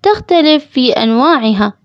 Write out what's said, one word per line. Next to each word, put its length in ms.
تختلف 640
في 260
أنواعها. 800